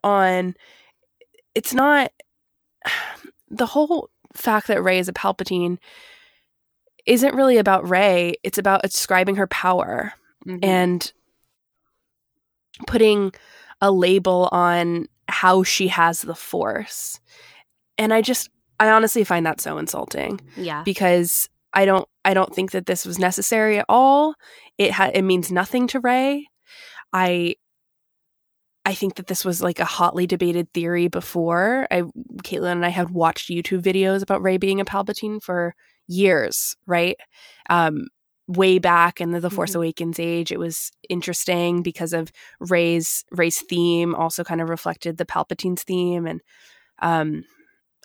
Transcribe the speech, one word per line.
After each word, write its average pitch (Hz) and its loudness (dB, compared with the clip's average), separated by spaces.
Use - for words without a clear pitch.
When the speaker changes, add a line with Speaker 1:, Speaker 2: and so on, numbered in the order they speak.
Speaker 1:
on, 185 2
it's - -4
not, 277 2
<sighs> - -4
the 214 -2
whole 302 0
fact 214 0
that 196 0
Rey 185 2
is 185 -2
a 180 -6
Palpatine 180 -2
isn't 247 4
really 262 6
about 190 4
Rey. 180 2
It's - -6
about 196 2
ascribing 190 0
her 196 0
power 185 -2
Speaker 2:
Mm-hmm. 185 -10
Speaker 1:
and 180 0
putting 208 4
a 202 4
label 185 4
on 175 0
how 185 4
she 185 0
has 170 2
the 165 -10
Force. - -6
And 220 0
I 226 4
just, 240 -4
I 220 4
honestly 220 6
find 170 0
that 160 -4
so 151 -8
insulting. - -8
Speaker 2:
Yeah. 160 -8
Speaker 1:
Because 180 2
I 196 4
don't, 190 4
I 190 2
don't 190 2
think 190 -4
that 185 -6
this 185 -4
was 175 -6
necessary 208 0
at 202 -4
all. 277 6
It 202 2
ha-, 190 0
it 196 2
means 185 0
nothing 202 0
to 262 -4
Rey. 262 0
I, 180 0
I 196 -2
think 190 -4
that 185 -12
this 185 -6
was, 175 -2
like, 175 -2
a 175 -2
hotly 175 0
debated 175 -2
theory 175 0
before. 175 -2
I, 180 0
Caitlin 175 -4
and 175 -2
I 175 0
had 175 -2
watched 165 0
YouTube 175 -4
videos 190 0
about 196 -2
Rey 185 2
being 196 0
a 196 -2
Palpatine 208 -6
for 175 -4
years, 175 0
right? 175 0
Um, 160 0
way 185 4
back 175 2
in 170 -4
the, 170 -2
the 175 -4
Force 180 -4
Speaker 2:
Mm-hmm. 180 -4
Speaker 1:
Awakens 170 -4
age, 170 -4
it - -4
was 165 -8
interesting 175 -2
because 170 -8
of 165 -4
Rey's, 170 0
Rey's 170 0
theme 170 0
also 165 -4
kind 165 -4
of 165 -4
reflected 165 -6
the 180 -6
Palpatine's 170 -6
theme. 175 -2
And, 165 -8
um, 160 -2